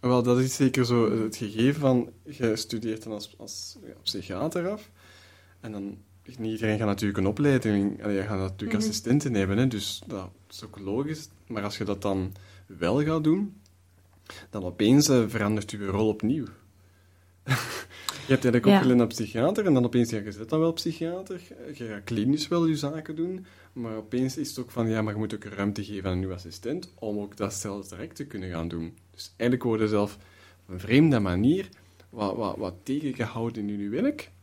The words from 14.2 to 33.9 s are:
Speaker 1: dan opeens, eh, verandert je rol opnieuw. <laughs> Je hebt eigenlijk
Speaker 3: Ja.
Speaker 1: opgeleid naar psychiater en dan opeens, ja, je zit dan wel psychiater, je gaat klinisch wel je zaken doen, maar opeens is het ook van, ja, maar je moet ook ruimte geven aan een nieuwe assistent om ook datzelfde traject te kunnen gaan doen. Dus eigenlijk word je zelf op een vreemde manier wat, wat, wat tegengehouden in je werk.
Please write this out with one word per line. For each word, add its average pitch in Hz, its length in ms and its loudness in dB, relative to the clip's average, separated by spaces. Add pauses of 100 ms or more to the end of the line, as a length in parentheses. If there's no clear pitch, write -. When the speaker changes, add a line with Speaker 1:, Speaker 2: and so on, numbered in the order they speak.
Speaker 1:
dan 101 140 -6
opeens, 113 440 6
eh, 127 180 6
verandert 104 440 0
je 101 160 -8
rol 101 220 2
opnieuw. 110 360 0 (1000)
<laughs> 135 120 0 (720)
Je 135 60 6
hebt 127 100 0
eigenlijk 120 200 4
Speaker 3:
Ja. 196 80 10
Speaker 1:
opgeleid 127 260 6
naar 117 80 6
psychiater 120 600 0
en 160 80 6
dan 123 100 6
opeens, 120 260 2
ja, 113 80 -4
je 104 140 -8
zit 107 160 -12
dan 156 120 0
wel 165 120 2
psychiater, 170 680 -6 (340)
je 117 120 -10
gaat 104 180 -10
klinisch 123 440 0
wel 170 180 2
je 156 100 2
zaken 156 400 -6
doen, 185 300 -6 (260)
maar 117 240 -8
opeens 123 400 -2
is 147 120 -6
het - 100 -10
ook 123 120 -10
van, 113 180 0
ja, 110 140 0
maar 107 100 -2
je 104 60 -4
moet 107 160 -4
ook 104 100 -10
ruimte 101 400 -2
geven 95 200 -8
aan 95 80 0
een 92 60 0
nieuwe 92 160 -4
assistent 92 600 -10
om 104 240 -6
ook 101 180 -10
datzelfde 101 520 -6
traject 113 280 -14
te - 100 -10
kunnen 92 240 -10
gaan 85 180 -4
doen. 85 260 -8 (160)
Dus - 160 -16 (100)
eigenlijk 123 260 2
word 113 180 0
je 107 80 2
zelf 104 300 0 (480)
op 92 80 -14
een 90 60 -8
vreemde 127 400 6
manier 110 480 2 (420)
wat, 104 260 -2
wat, 107 200 -4
wat 92 260 -6
tegengehouden 117 840 -4
in 104 100 -6
je 101 100 -6
werk. 233 420 -2 (120)